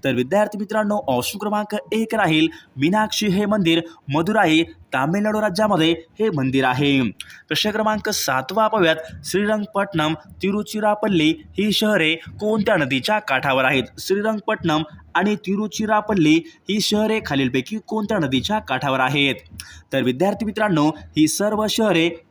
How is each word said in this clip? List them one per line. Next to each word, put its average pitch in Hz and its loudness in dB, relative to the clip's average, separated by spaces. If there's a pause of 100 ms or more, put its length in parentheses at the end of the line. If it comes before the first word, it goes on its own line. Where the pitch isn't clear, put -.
तर 135 2
विद्यार्थी 196 0
मित्रांनो, 208 -2 (100)
ऑप्शन 127 -2
क्रमांक 208 -4 (160)
एक 220 -2
राहील, 165 2 (280)
मीनाक्षी 208 0
हे 202 2
मंदिर 170 2 (340)
मदुराई, 165 4
तामिळनाडू 190 -2
राज्यामध्ये 196 2 (260)
हे 220 2
मंदिर 135 0
आहे. 135 2 (460)
प्रश्न 160 -2
क्रमांक 214 -2
सातवा 185 0
पाहूयात, 180 4 (280)
श्रीरंगपट्टणम, 202 0 (280)
तिरुचिरापल्ली 208 0 (240)
ही 208 0
शहरे 180 2
कोणत्या 208 -2
नदीच्या 139 0
काठावर 131 0
आहेत? 135 2 (160)
श्रीरंगपट्टणम 202 -2 (320)
आणि 202 2
तिरुचिरापल्ली 208 0
ही - -4
शहरे 214 0
खालीलपैकी 135 -2
कोणत्या 214 -2
नदीच्या 135 -2
काठावर 135 -2
आहेत? 135 2 (580)
तर 135 0
विद्यार्थी 175 0
मित्रांनो, 196 0
ही 151 0
सर्व 214 0
शहरे 180 2 (220)